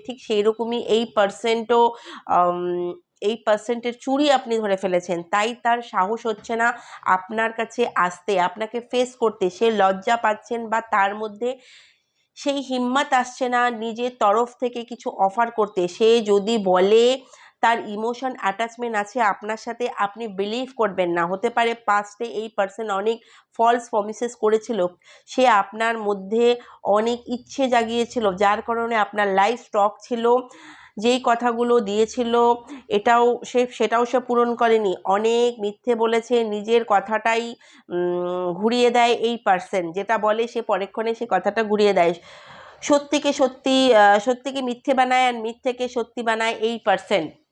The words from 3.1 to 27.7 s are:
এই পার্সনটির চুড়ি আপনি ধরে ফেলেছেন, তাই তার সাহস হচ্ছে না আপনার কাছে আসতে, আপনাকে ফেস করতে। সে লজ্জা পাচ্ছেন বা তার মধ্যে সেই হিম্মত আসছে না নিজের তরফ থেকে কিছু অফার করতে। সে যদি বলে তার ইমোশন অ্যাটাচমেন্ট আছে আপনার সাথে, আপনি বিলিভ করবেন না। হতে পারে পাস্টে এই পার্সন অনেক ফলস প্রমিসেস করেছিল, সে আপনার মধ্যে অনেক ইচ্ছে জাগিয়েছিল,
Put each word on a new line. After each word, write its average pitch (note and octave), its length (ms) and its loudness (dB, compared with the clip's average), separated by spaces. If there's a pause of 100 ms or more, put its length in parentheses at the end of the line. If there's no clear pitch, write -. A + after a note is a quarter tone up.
এই G#3 140 -2 (100)
পার্সনটির A#3 560 -2
চুড়ি C#4 300 0
আপনি B3 260 0
ধরে G3+ 200 0
ফেলেছেন, F3+ 460 -2
তাই G#3 400 -2
তার A#3+ 180 0
সাহস A3 440 -2
হচ্ছে A3+ 300 -6
না A#3 180 0 (280)
আপনার A3 520 -2
কাছে A3+ 420 -4
আসতে, F3+ 440 0
আপনাকে G#3+ 400 -2 (120)
ফেস B3 240 -2
করতে। G#3+ 340 0
সে A3+ 220 0
লজ্জা G3 460 2
পাচ্ছেন A3+ 520 -4
বা A3 120 -2
তার G#3 340 0
মধ্যে A3 420 -8 (800)
সেই C#4+ 260 -4
হিম্মত B3+ 520 -2
আসছে B3+ 360 -2
না A#3+ 200 0
নিজের A#3 500 -6
তরফ A3 300 2 (100)
থেকে - 240 -6
কিছু A#3 260 -12
অফার A3+ 420 0
করতে। G3+ 360 0
সে A3+ 340 4
যদি G#3 360 2
বলে G#3+ 640 4 (400)
তার A3+ 280 0
ইমোশন A#3+ 520 -6
অ্যাটাচমেন্ট A#3 560 -4
আছে G#3 240 -2
আপনার G#3+ 360 -2
সাথে, A#3+ 400 -6
আপনি G#3 300 -4
বিলিভ G#3 480 -6
করবেন F#3+ 340 0
না। E3+ 160 0
হতে F#3+ 240 -2
পারে A#3 240 0
পাস্টে G#3 520 -4
এই A3 220 -8
পার্সন G#3+ 420 -4
অনেক G#3 320 -2 (360)
ফলস A#3+ 320 2
প্রমিসেস A3 460 -4
করেছিল, G#3+ 500 0 (400)
সে B3+ 220 2
আপনার A3+ 500 0
মধ্যে G#3+ 580 0 (280)
অনেক A3+ 440 2
ইচ্ছে B3 420 -4
জাগিয়েছিল, A3+ 680 0